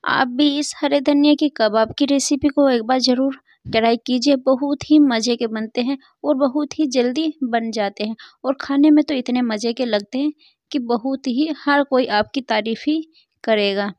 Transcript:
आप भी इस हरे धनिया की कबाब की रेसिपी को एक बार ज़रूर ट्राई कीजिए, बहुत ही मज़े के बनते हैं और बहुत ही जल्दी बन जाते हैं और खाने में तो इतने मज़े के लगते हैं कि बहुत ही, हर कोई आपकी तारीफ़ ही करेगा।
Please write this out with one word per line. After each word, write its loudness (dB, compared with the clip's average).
आप 0
भी 0
इस -6
हरे 0
धनिया 4
की 0
कबाब 0
की 2
रेसिपी 0
को 4
एक 2
बार 0
ज़रूर 0
ट्राई 2
कीजिए, 0
बहुत -2
ही 8
मज़े 2
के -4
बनते -6
हैं -2
और 2
बहुत -2
ही 0
जल्दी 0
बन -2
जाते -4
हैं -8
और -2
खाने 2
में 6
तो -4
इतने -2
मज़े -4
के -4
लगते -4
हैं -2
कि -4
बहुत -4
ही, -2
हर 0
कोई 0
आपकी -2
तारीफ़ -4
ही -2
करेगा। 0